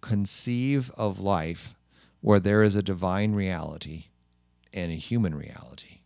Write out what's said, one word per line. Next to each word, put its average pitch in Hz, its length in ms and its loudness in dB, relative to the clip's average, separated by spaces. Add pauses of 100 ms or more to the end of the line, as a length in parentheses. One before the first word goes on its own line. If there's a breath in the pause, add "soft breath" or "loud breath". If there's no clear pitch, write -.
conceive 123 880 0
of 101 280 -2
life 85 560 -2 (460 soft breath)
where 104 180 6
there 104 240 6
is 101 120 6
a 104 80 2
divine 95 500 0
reality 80 720 -4 (680)
and 87 180 -4
a 82 40 -4
human 92 400 -2
reality - 720 -16